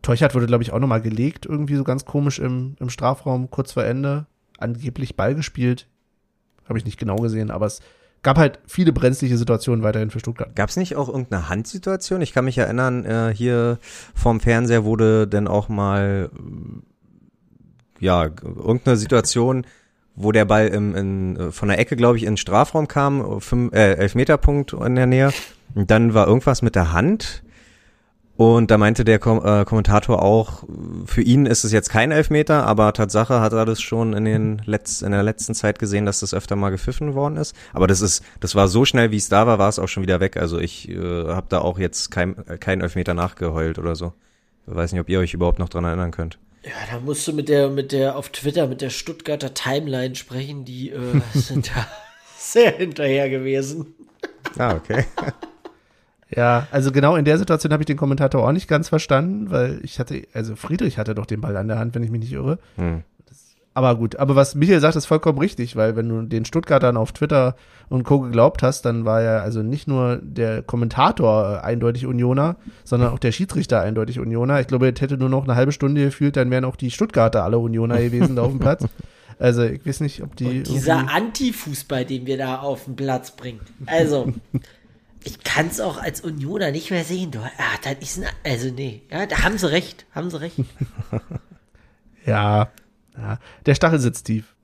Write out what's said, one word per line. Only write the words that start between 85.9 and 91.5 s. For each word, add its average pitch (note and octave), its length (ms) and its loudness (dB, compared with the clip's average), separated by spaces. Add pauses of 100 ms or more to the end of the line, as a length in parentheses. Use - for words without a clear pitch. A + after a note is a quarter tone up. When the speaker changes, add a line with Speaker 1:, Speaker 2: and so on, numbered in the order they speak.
Speaker 3:
als D#3+ 240 -10
Unioner D#3+ 520 -6
nicht D#3+ 180 -8
mehr F3 140 -2
sehen. F3+ 260 -6
Du, B2 80 -10
ah, A2+ 100 -10 (340)
das C3+ 200 -6
ist - 160 -10
ein, - 80 -8 (180)
also B2+ 240 -4
nee, B2+ 320 -10 (100)
ja, F3 140 -6
da F#3 180 -2
haben G3 140 0
sie F3+ 140 0
recht, E3+ 340 -4 (100)
haben E3+ 140 -6
sie D#3+ 140 -8
recht. E3+ 140 -10
<laughs> - 1700 -10